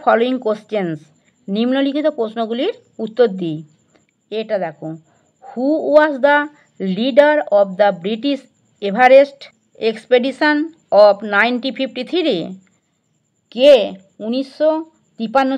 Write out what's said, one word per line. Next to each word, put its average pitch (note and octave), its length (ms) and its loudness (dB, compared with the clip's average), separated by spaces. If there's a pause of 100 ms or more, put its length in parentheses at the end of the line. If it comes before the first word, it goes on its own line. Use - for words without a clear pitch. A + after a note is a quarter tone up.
following B3 420 2
questions, G#3 520 -4 (580)
নিম্নলিখিত C4+ 520 -2 (100)
প্রশ্নগুলির A#3 560 -6 (300)
উত্তর A3+ 240 0 (140)
দিই। D#3+ 160 -6 (840)
এটা A3 160 -6 (100)
দেখো, D#3+ 240 -12 (600)
who B3+ 180 -4 (280)
was D4+ 180 4 (140)
the D4 100 4 (600)
leader C#4 380 2 (240)
of G3+ 60 4 (160)
the G3+ 80 4 (140)
British A3+ 380 -6 (480)
Everest B3+ 500 4 (500)
expedition C4 640 0 (480)
of G3+ 100 8 (220)
nineteen A#3+ 440 0
fifty-three? C4+ 640 -4 (1120)
কে C4+ 200 6 (520)
উনিশশো C4+ 440 -2 (480)
তিপান্ন C4 400 -2